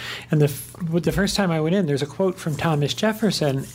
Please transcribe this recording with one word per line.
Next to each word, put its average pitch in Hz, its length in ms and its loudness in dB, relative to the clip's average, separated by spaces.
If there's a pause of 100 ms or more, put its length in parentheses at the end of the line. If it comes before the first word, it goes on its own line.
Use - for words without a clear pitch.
(300)
And 156 100 4
the 147 60 6
f-, - 420 -6
with 165 160 0
the 160 80 2
first 196 220 0
time 196 160 2
I 160 100 0
went 160 140 2
in, 196 120 2
there's 143 160 0
a 143 40 -2
quote 185 320 0
from 151 180 -4
Thomas 147 380 0
Jefferson, 165 800 0